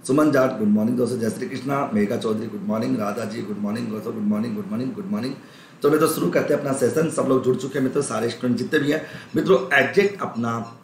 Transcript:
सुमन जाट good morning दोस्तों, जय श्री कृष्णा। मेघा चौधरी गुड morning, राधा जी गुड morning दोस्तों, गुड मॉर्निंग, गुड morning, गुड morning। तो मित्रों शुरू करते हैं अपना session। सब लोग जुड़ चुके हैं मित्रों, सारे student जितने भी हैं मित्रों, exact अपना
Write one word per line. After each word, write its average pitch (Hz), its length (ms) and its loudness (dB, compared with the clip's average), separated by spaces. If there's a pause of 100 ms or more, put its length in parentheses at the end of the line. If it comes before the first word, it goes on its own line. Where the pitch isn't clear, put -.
सुमन 147 260 4
जाट 127 260 2
good 107 100 2
morning 110 280 4
दोस्तों, 120 220 0
जय 110 120 0
श्री 123 180 -6
कृष्णा। 135 460 -4
मेघा 104 220 2
चौधरी 110 300 -2
गुड 104 180 -10
morning, 113 340 0
राधा 104 260 -4
जी 110 180 -6
गुड 101 160 -6
morning 110 300 -4
दोस्तों, 107 260 -6
गुड 107 80 -4
मॉर्निंग, 107 320 0
गुड 101 160 -6
morning, 123 240 -4
गुड 95 120 -8
morning। 107 280 -4 (480)
तो 143 80 6
मित्रों 156 180 4
शुरू 165 220 0
करते 147 240 2
हैं 135 60 0
अपना 139 120 -2
session। 151 380 2
सब 135 120 -2
लोग 127 220 2
जुड़ 127 120 4
चुके 139 220 -4
हैं 135 60 0
मित्रों, 131 180 0
सारे 117 280 -2
student 120 280 0
जितने 123 200 0
भी 143 140 2
हैं 156 100 -2 (340)
मित्रों, - 420 4
exact 190 440 2
अपना 117 600 -4